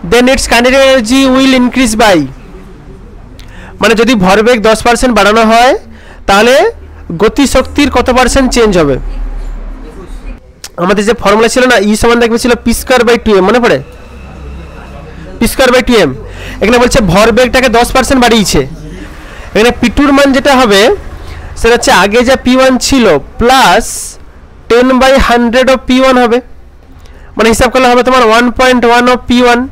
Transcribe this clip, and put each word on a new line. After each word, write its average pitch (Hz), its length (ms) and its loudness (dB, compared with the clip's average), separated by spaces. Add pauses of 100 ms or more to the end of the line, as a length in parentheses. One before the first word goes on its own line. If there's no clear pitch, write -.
(120)
then 240 120 2 (100)
its 262 180 -4
kinetic 254 380 2
energy 262 300 2 (140)
will 269 180 2 (100)
increase 240 320 -2 (100)
by, 190 140 4 (1600)
মানে 220 180 2
যদি 233 120 2 (120)
ভরবেগ 214 320 2 (120)
দশ 220 180 2
পার্সেন্ট 240 320 0
বাড়ানো 214 320 2
হয় 240 220 4 (560)
তাহলে 214 260 4 (680)
গতিশক্তির 269 720 0
কত 240 120 0 (100)
পার্সেন্ট 254 380 0
চেঞ্জ 220 240 2
হবে? 139 160 0 (1900)
আমাদের 196 260 0
যে 233 140 0
ফর্মুলা 214 320 2
ছিল 254 180 2
না, 233 40 4 (140)
ই - 100 2
সমান 233 220 2
দেখবে 233 220 0
ছিল 240 80 2 (120)
পি 233 160 0
স্কয়ার 247 280 0
by 233 160 2
টু 220 140 0
এম, 185 100 2
মনে 240 160 2
পড়ে? 165 140 0 (1600)
পি 233 140 -2
স্কয়ার 254 220 2
by 254 140 2
টু 247 140 2
এম। 139 80 0 (520)
এখানে 240 200 2
বলছে 254 160 0 (140)
ভরবেগটাকে 233 560 2 (100)
দশ 240 160 2
পার্সেন্ট 262 300 0
বাড়িয়েছে, 214 360 2 (960)
এখানে 226 160 2 (100)
পি 240 160 0
টুর 285 200 2
মান 277 200 4
যেটা 277 240 2
হবে 202 200 2 (800)
সেটা 233 160 2
হচ্ছে 240 160 0 (120)
আগে 208 240 0
যা 262 160 4
পি 247 140 0
ওয়ান 262 140 2 (140)
ছিল 262 180 0 (360)
plus 226 440 2 (880)
ten 247 160 4 (160)
by 262 100 2 (160)
hundred 240 460 0
of 247 40 -2 (100)
পি 254 140 2
ওয়ান 262 200 2
হবে, 240 160 0 (960)
মানে 220 180 0
হিসাব 262 200 0
করলে 254 180 2
হবে 247 160 2
তোমার 254 220 2
ওয়ান 233 160 2 (120)
পয়েন্ট 254 320 2
ওয়ান 240 140 2 (100)
of 240 140 -4
পি 240 160 2
ওয়ান। 240 160 2 (120)